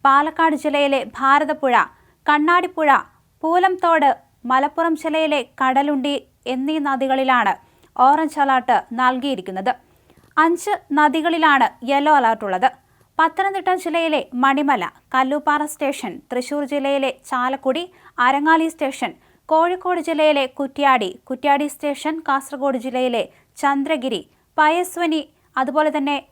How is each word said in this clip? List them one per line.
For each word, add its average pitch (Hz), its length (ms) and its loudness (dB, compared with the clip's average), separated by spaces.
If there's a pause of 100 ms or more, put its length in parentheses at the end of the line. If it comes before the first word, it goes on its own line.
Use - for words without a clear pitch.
പാലക്കാട് 311 580 2
ജില്ലയിലെ 277 380 0 (160)
ഭാരതപ്പുഴ, 277 580 0 (540)
കണ്ണാടിപ്പുഴ, 320 600 2 (540)
പൂലംതോട്, 339 640 2 (420)
മലപ്പുറം 294 520 0
ജില്ലയിലെ 311 380 0 (200)
കടലുണ്ടി 277 540 0 (400)
എന്നീ 277 220 -4 (120)
നദികളിലാണ് 262 680 0 (540)
ഓറഞ്ച് 302 360 0
അലർട്ട് 254 320 2 (240)
നൽകിയിരിക്കുന്നത്. 240 720 -2 (720)
അഞ്ച് 349 300 0 (240)
നദികളിലാണ് 302 720 2 (220)
യെല്ലോ 285 300 2
അലർട്ട് 226 280 0
ഉള്ളത്. 190 200 0 (500)
പത്തനംതിട്ട 370 520 -2 (160)
ജില്ലയിലെ 320 360 -2 (220)
മണിമല, 269 400 0 (300)
കല്ലൂപ്പാറ 294 580 0
സ്റ്റേഷൻ, 269 400 -6 (180)
തൃശൂർ 254 340 -6 (100)
ജില്ലയിലെ 277 360 -2 (200)
ചാലക്കുടി, 269 540 -4 (420)
അരങ്ങാലി 311 500 2
സ്റ്റേഷൻ, 269 360 -4 (400)
കോഴിക്കോട് 349 560 0
ജില്ലയിലെ 302 380 2 (140)
കുറ്റ്യാടി, 262 500 0 (180)
കുറ്റ്യാടി 285 460 0
സ്റ്റേഷൻ, 294 420 -6 (120)
കാസർഗോഡ് 269 580 -2
ജില്ലയിലെ 247 420 -2 (320)
ചന്ദ്രഗിരി, 277 640 -2 (360)
പയസ്വനി, 330 640 0 (380)
അതുപോലെ 294 340 0
തന്നെ 285 200 -2 (180)